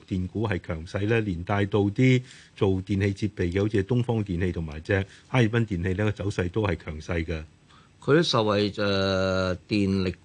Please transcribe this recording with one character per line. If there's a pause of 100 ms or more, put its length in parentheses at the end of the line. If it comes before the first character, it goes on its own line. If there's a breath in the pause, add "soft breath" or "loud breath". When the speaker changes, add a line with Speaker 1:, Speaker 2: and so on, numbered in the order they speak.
Speaker 1:
電
股
係
強
勢
呢，
連
帶
到
啲 (340 loud breath)
做 (140)
電
器
設
備
嘅，
好
似
係
東
方
電
器
同
埋
隻 (300 loud breath)
哈
爾
濱
電
器
呢，
個
走
勢
都
係
強
勢
嘅。 (580 soft breath)
Speaker 2:
佢
都
受
惠，
呃， (140)
電
力 (120)